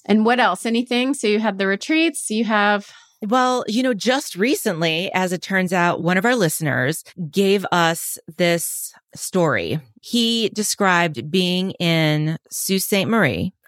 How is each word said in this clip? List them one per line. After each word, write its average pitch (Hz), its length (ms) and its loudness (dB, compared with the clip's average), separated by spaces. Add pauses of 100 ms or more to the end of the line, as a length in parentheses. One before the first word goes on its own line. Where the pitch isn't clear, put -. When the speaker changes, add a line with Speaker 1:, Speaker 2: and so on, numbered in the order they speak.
Speaker 1:
And 214 180 2
what 240 160 2
else? 185 240 0
Anything? 240 480 0
So 254 140 -4
you 208 120 2
have 214 200 -2
the 196 80 0
retreats, 311 640 -2
you 220 140 0
have 208 460 2 (320)
Speaker 2:
Well, 254 440 0
you 220 160 0
know, 254 120 0
just 247 420 -2
recently, 175 760 0
as 185 200 0
it 180 100 -4
turns 185 300 0
out, 175 300 2
one 175 140 2
of 190 80 0
our 247 120 2
listeners 151 680 0 (260)
gave 196 420 2
us 165 460 0 (200)
this - 560 -2 (200)
story. 135 680 -2 (200)
He 233 500 0
described 175 800 0
being 180 420 0
in 160 640 0 (120)
Sault - 320 -2
Ste. 196 240 0
Marie 180 460 0 (160)